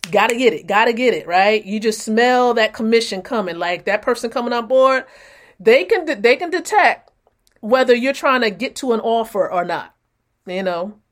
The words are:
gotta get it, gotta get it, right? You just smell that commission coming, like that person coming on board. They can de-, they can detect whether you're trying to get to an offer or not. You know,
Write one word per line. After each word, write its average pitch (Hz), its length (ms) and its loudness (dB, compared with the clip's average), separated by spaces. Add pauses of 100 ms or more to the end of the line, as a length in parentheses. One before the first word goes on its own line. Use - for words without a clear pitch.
(100)
gotta 214 260 2
get 240 160 2
it, 156 140 -8
gotta 226 260 2
get 226 220 0
it, 156 120 -6
right? 196 380 2
You 202 140 -6
just 214 220 -4
smell 240 540 2
that 220 180 0
commission 226 500 -2
coming, 185 360 -6
like 175 260 -6
that 202 180 -2
person 233 280 -4
coming 240 220 -6
on 233 140 -4
board. 262 380 2 (560)
They 240 240 4
can 370 200 0
de-, 302 120 -4
they 233 200 4
can 349 140 -6
detect 339 600 0 (500)
whether 247 340 4
you're 247 180 -2
trying 269 280 0
to 226 100 0
get 190 260 -8
to 254 160 -4
an 220 80 0
offer 226 500 -4
or 175 140 -2
not. 156 300 -8 (520)
You 185 160 -8
know, 185 360 -6 (140)